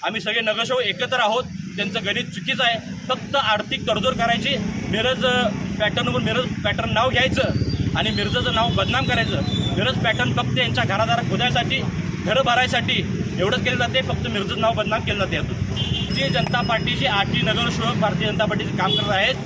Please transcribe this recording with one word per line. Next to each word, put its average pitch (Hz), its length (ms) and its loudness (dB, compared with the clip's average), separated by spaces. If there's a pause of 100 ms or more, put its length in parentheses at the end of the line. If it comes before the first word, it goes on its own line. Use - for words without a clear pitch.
आम्ही 196 180 -2
सगळे 226 200 0
नगरसेवक 226 400 0
एकत्र 247 380 0
आहोत. 226 240 4 (340)
त्यांचं 202 280 -2
गणित 208 180 0
चुकीचं 254 400 -4
आहे. 233 320 0 (140)
फक्त 254 260 -2
आर्थिक 214 540 0
तडजोड 220 240 2
करायची, 233 440 0 (320)
मिरज, 247 360 0
अ, 247 220 2 (320)
पॅटर्नवर 240 420 0
मिरज 233 240 0 (180)
पॅटर्न 208 300 -2
नाव 240 160 4
घ्यायचं 247 320 2 (560)
आणि 190 120 0
मिरजेचं 220 460 0
नाव 226 140 2
बदनाम 208 360 0
करायचं. 220 360 0 (360)
मिरज 240 260 0
पॅटर्न 233 300 0
फक्त - 260 0
यांच्या 240 240 0
घरादारा 226 380 2
खोदायसाठी, 240 600 0 (440)
घरं 220 200 2
भरायसाठी 240 800 2 (160)
एवढंच 220 240 2
केलं 247 120 0
जाते, 247 260 2
फक्त 247 280 -2
मिरजेचं 208 320 -2
नाव 226 120 2
बदनाम 214 280 0
केलं 208 180 -2
जाते. 180 160 0
यातून - 200 -2
भारतीय - 760 -2
जनता 240 320 2
पार्टीचे 233 440 0
आठही 214 360 2
नगरसेवक 226 540 0
भारतीय 214 320 0
जनता 208 180 2
पार्टीचं 208 300 -2
काम 190 160 2
करत 202 180 0
आहेत. 208 260 4 (100)